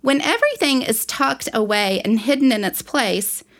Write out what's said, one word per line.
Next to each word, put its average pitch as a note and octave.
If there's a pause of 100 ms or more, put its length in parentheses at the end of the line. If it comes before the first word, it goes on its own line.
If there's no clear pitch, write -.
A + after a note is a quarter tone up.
When C#4
everything G#4
is -
tucked -
away G#3
and A3
hidden C4+
in G#3
its -
place, G3+ (160)